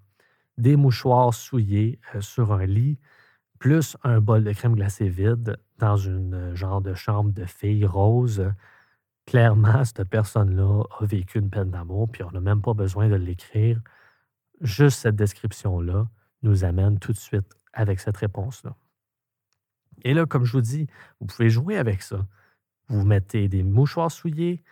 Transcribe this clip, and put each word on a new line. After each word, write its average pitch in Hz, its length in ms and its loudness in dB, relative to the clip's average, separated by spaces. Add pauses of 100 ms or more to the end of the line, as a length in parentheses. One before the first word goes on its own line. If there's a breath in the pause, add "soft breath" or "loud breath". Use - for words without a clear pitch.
(580)
des 131 180 4
mouchoirs 123 580 4
souillés, 107 680 -2 (160)
euh, 101 60 -6
sur 107 320 -2
un 92 120 0
lit, 120 340 0 (600 soft breath)
plus 147 440 0
un 120 160 2
bol 110 240 4
de 107 80 -2
crème 117 240 0
glacée 98 340 -2
vide 107 480 -2 (200)
dans 104 200 2
une, 92 360 -4
euh, 87 220 -8
genre 95 260 -4
de 95 120 -6
chambre 104 380 -2
de 92 140 -6
fille 104 400 -2
rose. 101 680 2 (760 soft breath)
Clairement, 113 600 4
cette 104 240 -6
personne-là 101 760 2 (160)
a 107 60 -4
vécu 98 340 -2
une 101 100 -2
peine 95 220 -4
d'amour, 92 400 -4
puis 95 120 -12
on 85 80 -12
n'a 92 100 -6
même 101 200 0
pas 117 120 0
besoin 101 340 0
de 104 80 4
l'écrire. 107 640 -2 (840 soft breath)
Juste 135 380 2
cette 107 160 0
description-là 98 920 -2 (340)
nous 98 240 2
amène 95 340 2
tout - 140 -6
de 104 40 -8
suite - 380 -6 (160)
avec 101 280 -2
cette 104 180 -6
réponse-là. 104 580 -8 (1300)
Et 127 100 0
là, 165 120 2
comme 131 180 0
je 117 100 -2
vous 131 80 2
dis, 139 260 -4 (320 loud breath)
vous 101 80 -10
pouvez 113 220 2
jouer 151 280 0
avec 110 240 -2
ça. 98 240 -6 (640 soft breath)
Vous 101 160 0
mettez 101 420 2
des 95 160 0
mouchoirs 139 480 2
souillés, 170 600 -6